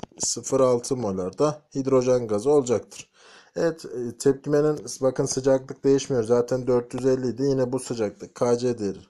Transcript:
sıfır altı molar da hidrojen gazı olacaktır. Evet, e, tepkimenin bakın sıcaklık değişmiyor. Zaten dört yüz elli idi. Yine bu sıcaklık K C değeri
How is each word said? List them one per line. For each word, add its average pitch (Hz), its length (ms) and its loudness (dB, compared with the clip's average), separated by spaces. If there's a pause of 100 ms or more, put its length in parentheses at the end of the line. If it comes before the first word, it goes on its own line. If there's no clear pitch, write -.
(200)
sıfır - 400 -2
altı 127 360 2
molar 95 420 -4
da 151 240 -2 (140)
hidrojen 127 520 2
gazı 107 220 0
olacaktır. 123 600 0 (460)
Evet, 165 300 -2
e, 120 320 -10
tepkimenin 147 680 0 (160)
bakın 131 240 0
sıcaklık 131 580 0
değişmiyor. 135 400 2
Zaten 120 440 0
dört 123 260 0
yüz 127 120 -4
elli 131 220 2
idi. 120 160 -4
Yine 131 280 0
bu 131 80 -2
sıcaklık 110 560 -6
K 120 220 2
C 120 200 -2
değeri 98 220 -4 (100)